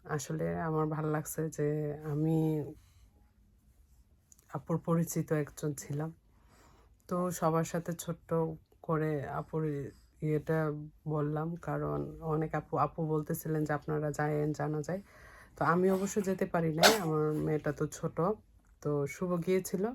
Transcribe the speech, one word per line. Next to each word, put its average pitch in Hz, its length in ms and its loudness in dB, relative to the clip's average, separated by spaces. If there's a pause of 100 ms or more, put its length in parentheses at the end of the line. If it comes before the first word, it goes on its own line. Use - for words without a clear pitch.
আসলে 165 560 -2
আমার 156 260 2
ভালো 156 240 -2
লাগছে 156 400 -2
যে 151 540 0
আমি 156 680 2 (1800)
আপুর 160 260 -2
পরিচিত 165 540 2
একজন 151 400 -2
ছিলাম। 151 400 -6 (960)
তো 180 220 0
সবার 165 340 2
সাথে 170 280 -4
ছোট্ট - 420 -6 (480)
করে 156 460 0
আপুর 147 640 -4 (320)
ইয়েটা 156 500 0 (360)
বললাম, 151 480 -2
কারণ 147 640 -4
অনেক 160 340 -2
আপু, 147 220 -4
আপু 143 300 0
বলতেছিলেন 156 580 0
যে 151 80 -2
আপনারা 151 380 -2
যায়েন, 151 420 0
জানা 151 300 -2
যায়। 180 200 -4 (540)
তো 147 80 2
আমি 180 260 6
অবশ্য 196 320 2
যেতে 190 240 0
পারি 165 280 0
নাই, 190 220 8
আমার 156 360 2
মেয়েটা 151 400 0
তো 151 140 -2
ছোট। - 340 -6 (600)
তো 147 260 0
শুভ 175 400 -2
গিয়েছিল। 190 480 0